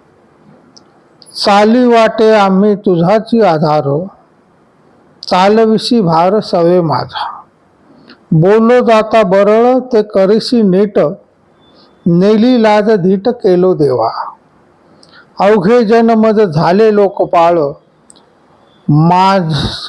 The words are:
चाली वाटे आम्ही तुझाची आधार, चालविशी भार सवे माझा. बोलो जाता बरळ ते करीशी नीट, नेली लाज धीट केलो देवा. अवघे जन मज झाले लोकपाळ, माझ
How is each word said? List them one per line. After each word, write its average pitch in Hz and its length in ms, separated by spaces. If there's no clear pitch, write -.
चाली 220 420
वाटे 220 480
आम्ही 196 400
तुझाची 196 680
आधार, 151 640
चालविशी 220 680
भार 175 400
सवे 175 400
माझा. - 640
बोलो 220 480
जाता 220 420
बरळ 214 560
ते 240 240
करीशी 214 600
नीट, 202 380
नेली 214 560
लाज 214 280
धीट 196 380
केलो 185 460
देवा. 127 360
अवघे 214 440
जन 226 260
मज 220 300
झाले 190 540
लोकपाळ, 180 640
माझ 180 640